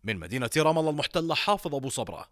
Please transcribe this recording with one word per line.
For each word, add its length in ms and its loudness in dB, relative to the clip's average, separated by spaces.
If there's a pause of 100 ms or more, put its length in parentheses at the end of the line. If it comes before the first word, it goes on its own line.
من 120 -2
مدينة 400 -4
رام 220 4
الله 120 2
المحتلة، 440 0
حافظ 400 0
أبو 140 -2
صبرة 440 -6